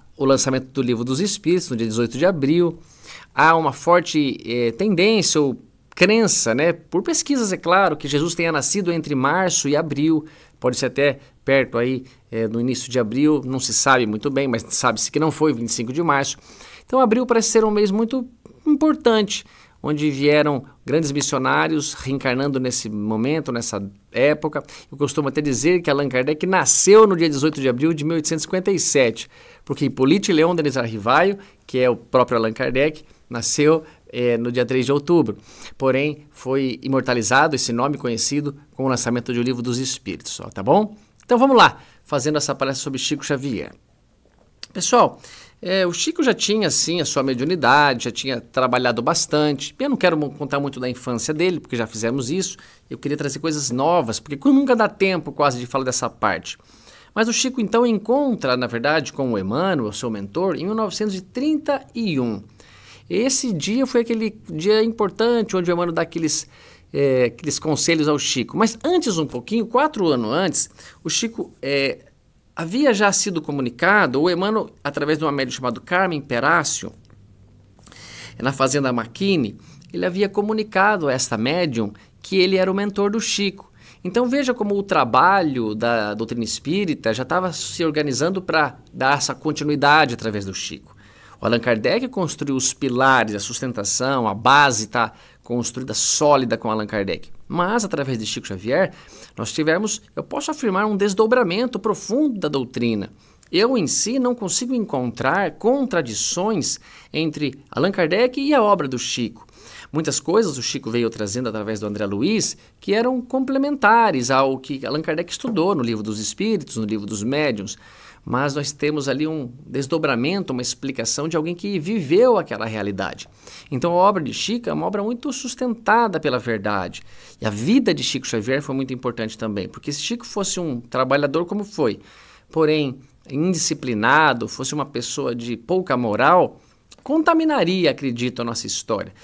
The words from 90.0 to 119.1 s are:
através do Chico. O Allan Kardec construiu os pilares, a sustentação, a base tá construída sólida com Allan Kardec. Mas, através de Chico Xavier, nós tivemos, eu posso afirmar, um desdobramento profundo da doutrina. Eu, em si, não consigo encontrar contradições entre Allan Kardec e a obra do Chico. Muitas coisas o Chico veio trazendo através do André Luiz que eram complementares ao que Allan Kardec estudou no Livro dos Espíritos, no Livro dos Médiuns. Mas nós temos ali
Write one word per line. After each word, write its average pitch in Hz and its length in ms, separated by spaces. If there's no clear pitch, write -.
através 104 320
do 95 80
Chico. - 420
O - 80
Allan 117 120
Kardec 123 480
construiu 143 480
os 127 160
pilares, 127 600
a 101 60
sustentação, 120 880
a 98 80
base 127 500
tá 113 260
construída 120 480
sólida 131 640
com 113 140
Allan 107 160
Kardec. 98 460
Mas, 190 360
através 135 360
de 107 80
Chico - 180
Xavier, 113 480
nós 113 160
tivemos, 165 520
eu - 80
posso - 280
afirmar, 208 340
um 214 100
desdobramento 220 840
profundo 220 600
da 151 80
doutrina. 117 640
Eu, 233 240
em 175 120
si, 233 320
não 247 160
consigo 240 400
encontrar 156 800
contradições 196 1300
entre 151 480
Allan 180 200
Kardec 196 480
e 277 140
a 262 80
obra 196 260
do 127 120
Chico. - 480
Muitas 156 280
coisas 170 400
o 117 40
Chico - 280
veio 117 180
trazendo 110 400
através 107 300
do 107 80
André 104 180
Luiz 147 500
que 196 140
eram 247 260
complementares 240 1080
ao 135 300
que 131 260
Allan 143 160
Kardec 160 300
estudou 202 420
no 151 80
Livro 113 220
dos 107 160
Espíritos, 180 580
no 110 80
Livro 104 220
dos 104 160
Médiuns. 127 560
Mas 135 300
nós 143 180
temos 147 380
ali 139 160